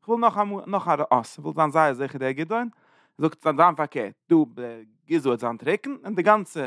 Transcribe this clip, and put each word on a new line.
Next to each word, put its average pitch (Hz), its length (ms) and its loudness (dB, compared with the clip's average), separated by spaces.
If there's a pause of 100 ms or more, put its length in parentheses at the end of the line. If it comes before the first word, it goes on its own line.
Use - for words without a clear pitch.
איך - 80 -20
וויל 233 120 0
נאך 220 160 2
איינמאל, 202 300 -4
נאך 190 220 -4
איינמאל 151 220 0
עס. 123 280 -2
איך 147 80 -12
וויל 156 80 -8
זאגן, 156 160 2
זיי, 151 240 4
זיכער, 135 260 -6
דער 131 100 -2
גדעון. 170 380 -4 (500)
ער 156 100 0
זאגט, - 140 -8
זיין 151 140 0
זיין 165 180 6
פארקערט. 135 400 -6 (140)
דו, 156 260 6
דער 117 260 -12 (280)
גזע 147 220 0
האט 120 100 0
זיין 117 160 -4
טרוקן 196 380 -4 (100)
און 208 100 -6
די 175 80 -2
גאנצע 196 440 2